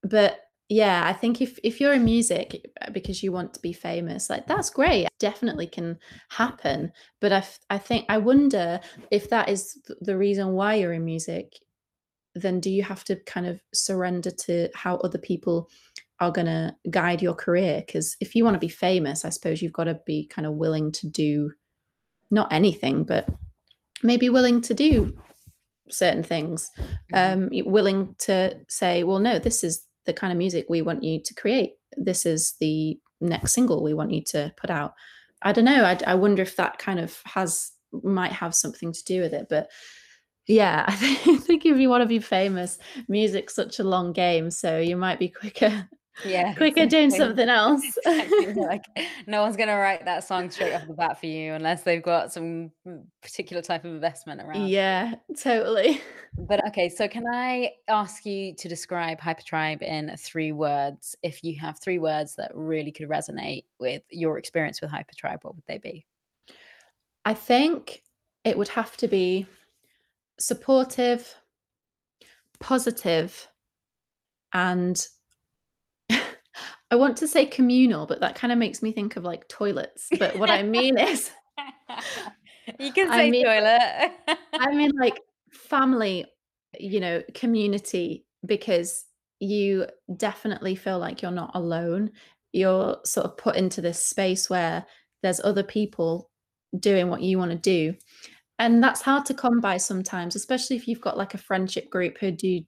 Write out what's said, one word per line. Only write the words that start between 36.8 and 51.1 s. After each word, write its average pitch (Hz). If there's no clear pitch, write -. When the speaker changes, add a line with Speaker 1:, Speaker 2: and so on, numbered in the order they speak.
Speaker 1:
of 170
has, -
might 185
have 170
something -
to -
do 185
with 160
it. -
But 151
yeah, 196
<laughs> -
I 196
think, 269
I 311
think 330
if 294
you 262
wanna 247
be 226
famous, 190
music's 202
such -
a 214
long 185
game, 170
so 165
you 170
might 185
be 180
quicker, 208
Speaker 2:
Yeah, 185
Speaker 1:
<laughs> -
quicker 311
doing 302
Speaker 2:
exactly. 277
Speaker 1:
something 233
else. 247
<laughs> -
Speaker 2:
Exactly. 330
Like, 202
no 208
one's 214
gonna 214
write 196
that 180
song 180
straight 170
off 156
the 160
bat 160